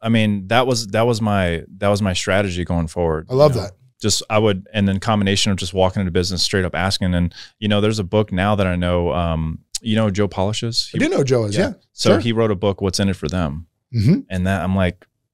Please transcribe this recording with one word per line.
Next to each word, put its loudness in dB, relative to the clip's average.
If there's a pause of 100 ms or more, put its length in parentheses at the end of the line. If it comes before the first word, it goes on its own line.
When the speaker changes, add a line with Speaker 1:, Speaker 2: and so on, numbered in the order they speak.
Speaker 1:
I -4
mean, 2
that 2
was, -2
that 2
was 0
my, 0 (140)
that -2
was 2
my 0
strategy 0
going -2
forward, -2
Speaker 2:
I -8
love 6
Speaker 1:
you -4
know? -8
Speaker 2:
that. -14 (280)
Speaker 1:
Just, 0
I 2
would, 0
and 2
then 0
combination 0
of 0
just -8
walking 2
into -2
business, -2
straight 0
up -6
asking. 0
And, 0 (260)
you -4
know, 2
there's 0
a -2
book 0
now 0
that 0
I 0
know, 0
um, -2 (220)
you -2
know 2
who 0
Joe 0
Polish -4
is? -6
Speaker 2:
I -2
do 2
know 0
who 2
Joe 0
is, -4
yeah. 0 (200)
Speaker 1:
So 0
Speaker 2:
Sure. 4
Speaker 1:
he 0
wrote 2
a 0
book, -2
What's -2
in 2
It -2
for -6
Them. -4 (280)
Speaker 2:
Mm-hmm. 4
Speaker 1:
And -2
that, 0
I'm 0
like, 0 (280)